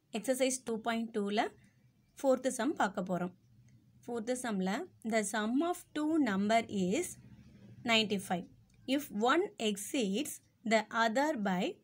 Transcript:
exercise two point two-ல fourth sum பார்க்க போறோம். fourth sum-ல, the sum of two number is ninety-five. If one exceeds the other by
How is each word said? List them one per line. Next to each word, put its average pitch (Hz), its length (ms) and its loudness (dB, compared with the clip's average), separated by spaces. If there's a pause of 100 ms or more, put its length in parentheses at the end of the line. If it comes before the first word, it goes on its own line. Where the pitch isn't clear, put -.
(180)
exercise 262 480 0
two 226 100 -4 (120)
point 226 280 0
two-ல 208 280 0 (800)
fourth 262 240 4 (120)
sum 240 120 0 (120)
பார்க்க 196 280 0
போறோம். 180 240 -2 (720)
fourth 233 240 -4 (140)
sum-ல, 190 260 -2 (440)
the 220 80 2 (100)
sum 226 240 0 (140)
of 349 100 -4 (180)
two 302 140 0 (180)
number 208 320 2 (220)
is 233 240 0 (840)
ninety-five. 196 540 2 (520)
If 285 60 -4 (280)
one 339 140 4 (240)
exceeds 214 640 -2 (420)
the 214 80 4 (220)
other 262 240 2 (200)
by 180 140 2 (200)